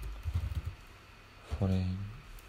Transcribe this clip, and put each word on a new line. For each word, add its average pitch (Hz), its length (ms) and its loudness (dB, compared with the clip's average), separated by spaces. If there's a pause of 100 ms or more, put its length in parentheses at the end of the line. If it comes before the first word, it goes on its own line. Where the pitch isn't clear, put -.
(1600)
foreign 92 380 6 (520)